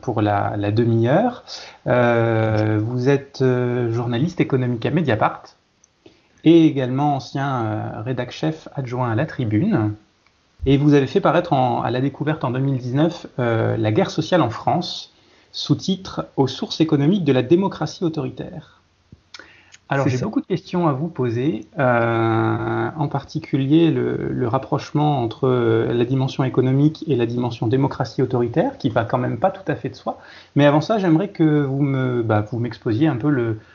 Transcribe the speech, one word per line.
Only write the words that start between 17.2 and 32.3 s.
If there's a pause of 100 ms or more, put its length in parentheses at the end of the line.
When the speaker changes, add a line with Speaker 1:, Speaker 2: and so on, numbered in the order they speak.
Speaker 1:
de
la
démocratie
autoritaire. (1080)
Alors,
Speaker 2:
C'est
Speaker 1:
j'ai
Speaker 2:
ça.
Speaker 1:
beaucoup
de
questions
à
vous
poser, (120)
euh,
en
particulier
le,
le
rapprochement
entre,
euh,
la
dimension
économique
et
la
dimension
démocratie
autoritaire,
qui
va
quand
même
pas
tout
à
fait
de
soi. (380)
Mais
avant
ça,
j'aimerais
que
vous
me,
bah,